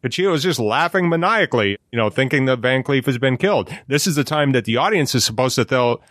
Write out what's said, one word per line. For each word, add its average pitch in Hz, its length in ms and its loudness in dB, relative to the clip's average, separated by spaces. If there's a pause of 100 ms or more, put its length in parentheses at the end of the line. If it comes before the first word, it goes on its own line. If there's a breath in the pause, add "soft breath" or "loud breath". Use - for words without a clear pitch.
Cuchillo 180 300 -2
is 151 100 -2
just 165 160 -2
laughing 160 500 0
maniacally, 165 680 0 (160)
you 120 60 -2
know, 110 100 2
thinking 135 380 0
that 131 120 0
Van 127 240 0
Cleef 135 220 -2
has 127 140 -2
been 131 180 0
killed. 185 340 0 (160 loud breath)
This 143 200 0
is 170 100 0
the 143 80 0
time 147 280 0
that 120 120 0
the 113 140 0
audience 165 360 0
is 120 100 2
supposed 127 320 -2
to 120 100 2
th-, 123 320 0 (120)